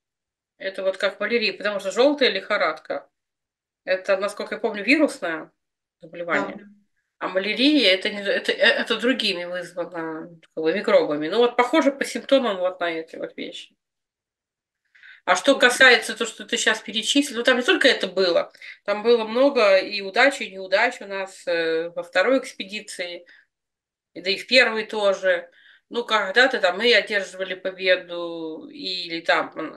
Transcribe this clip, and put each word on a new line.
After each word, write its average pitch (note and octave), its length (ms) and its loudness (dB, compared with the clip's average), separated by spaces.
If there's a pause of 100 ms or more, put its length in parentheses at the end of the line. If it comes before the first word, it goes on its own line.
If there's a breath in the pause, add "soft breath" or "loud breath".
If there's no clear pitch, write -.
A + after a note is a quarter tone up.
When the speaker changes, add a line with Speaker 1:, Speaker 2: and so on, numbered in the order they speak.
(580)
Speaker 1:
это F#3+ 240 -8
вот F#3+ 140 0
как G3 240 -4
малярия, G#3+ 360 0
потому G3+ 240 -4
что F#3+ 100 -6
жёлтая B3+ 400 4
лихорадка, F#3 800 -4 (760)
это, F#3 320 0
насколько G3+ 400 -6
я G#3 40 -14
помню, G#3 220 -4
вирусное F#3+ 680 0 (500)
заболевание. E3 560 -4
Speaker 2:
Да. - 80 -20 (540)
Speaker 1:
А D#3+ 100 -6
малярия, G#3 680 2
это F#3+ 160 -2
не, G3+ 120 -8
это, F#3+ 300 -2
э, - 40 -4
это A3+ 420 2
другими G#3+ 460 0
вызвано, E3+ 840 -8 (240)
как D#3+ 100 -4
бы, E3 80 2
микробами. E3 560 2
Ну G3+ 100 0
вот, A#3+ 180 2
похоже, C4+ 360 4
по C#4 120 -8
симптомам A#3+ 540 0
вот F3+ 220 -4
на E3+ 100 -2
эти D#3+ 260 -8
вот - 200 -12
вещи. - 380 -14 (1500 loud breath)
А C4+ 100 4
что C#4 180 2
Speaker 2:
Да. - 60 -2
Speaker 1:
касается B3 560 4
того, A3+ 140 -4
что - 140 -16
ты A#3+ 120 -4
щас A3+ 240 0
перечислил, A3 580 -2
ну, A#3 60 -4
там B3+ 140 4
не B3 40 0
только D4+ 260 4
это G#3+ 200 0
было, F3 440 0 (320 loud breath)
там G#3 180 -4
было A#3 220 2
много A3+ 540 4
и G3+ 240 -4
удач, A#3 380 2
и G#3 100 -8
неудач F#3+ 500 -2
у G#3+ 60 -14
нас, G3 400 -10
э, E3 440 -2
во E3+ 120 -8
второй G3 380 2
экспедиции, F#3+ 840 -12 (880 soft breath)
и D#3+ 80 -14
да F#3 80 -2
и F#3+ 60 -2
в - 100 -12
первой A3+ 400 4
тоже. F#3 640 0 (400 soft breath)
Ну, A#3 140 -4
когда-то A3+ 560 2
там F#3 220 2
и A#3+ 100 4
одерживали F#3+ 640 0
победу, F3 1160 -4
или F3 500 -8
там E3 320 0 (240)